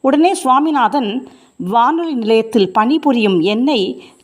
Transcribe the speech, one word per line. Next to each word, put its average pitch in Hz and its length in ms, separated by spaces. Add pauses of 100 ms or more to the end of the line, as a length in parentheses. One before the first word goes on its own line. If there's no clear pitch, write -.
உடனே 302 320
சுவாமிநாதன், 262 920 (280)
"வானொலி 262 580
நிலையத்தில் 220 580
பணிபுரியும் 226 680
என்னை 220 640 (200)